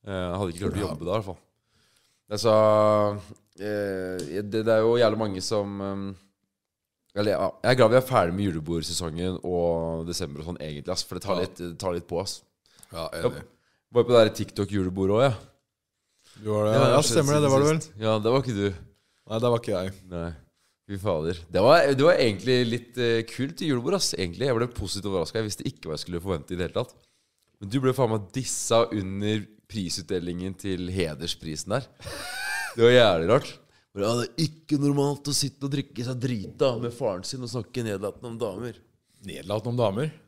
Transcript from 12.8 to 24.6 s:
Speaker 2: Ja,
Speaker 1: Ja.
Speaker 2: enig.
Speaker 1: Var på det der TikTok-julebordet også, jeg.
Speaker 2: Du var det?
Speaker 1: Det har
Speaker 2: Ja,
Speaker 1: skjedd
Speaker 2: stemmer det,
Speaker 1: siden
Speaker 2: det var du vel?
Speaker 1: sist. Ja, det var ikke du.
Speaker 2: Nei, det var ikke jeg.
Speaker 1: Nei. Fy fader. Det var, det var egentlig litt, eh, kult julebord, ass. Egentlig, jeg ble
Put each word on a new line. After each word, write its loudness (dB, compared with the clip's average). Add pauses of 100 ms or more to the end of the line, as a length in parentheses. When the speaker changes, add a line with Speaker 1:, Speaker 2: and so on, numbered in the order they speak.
Speaker 2:
Ja, -10
Speaker 1:
Ja. -8
Speaker 2:
enig. -4 (480)
Speaker 1:
Var 2
på 2
det 8
der 4
TikTok-julebordet -2
også, 4
jeg. -18
Speaker 2:
Du -2
var 2
det? 2
Speaker 1:
Det 6
har 6
Speaker 2:
Ja, 8
Speaker 1:
skjedd 0
Speaker 2:
stemmer 4
det, 4
Speaker 1:
siden 4
Speaker 2:
det 4
var 6
du 4
vel? 2
Speaker 1:
sist. -16
Ja, 2
det 2
var 4
ikke -4
du. 0 (560)
Speaker 2:
Nei, -4
det 2
var 2
ikke -4 (100)
jeg. -6 (160)
Speaker 1:
Nei. -6 (560)
Fy -8
fader. -2 (140)
Det 2
var, 8
det 0
var 8
egentlig 2
litt, -6
eh, 0
kult -8
julebord, -2
ass. -2
Egentlig, -4
jeg 2
ble 0